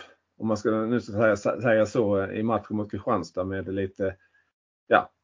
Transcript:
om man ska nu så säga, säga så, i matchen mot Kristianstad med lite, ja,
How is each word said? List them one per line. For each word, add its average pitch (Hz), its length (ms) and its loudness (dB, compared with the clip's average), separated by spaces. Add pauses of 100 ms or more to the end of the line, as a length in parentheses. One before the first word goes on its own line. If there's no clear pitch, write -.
(380)
om 107 100 -4
man 107 100 0
ska 107 140 0
nu 110 300 0
så 107 100 -12
säga, 107 260 4
säga 110 480 2
så, 101 460 0
i 107 120 -4
matchen 107 340 -2
mot 104 140 -4
Kristianstad 98 520 -4
med 95 300 -6
lite, 95 420 -4 (720)
ja, - 240 4 (120)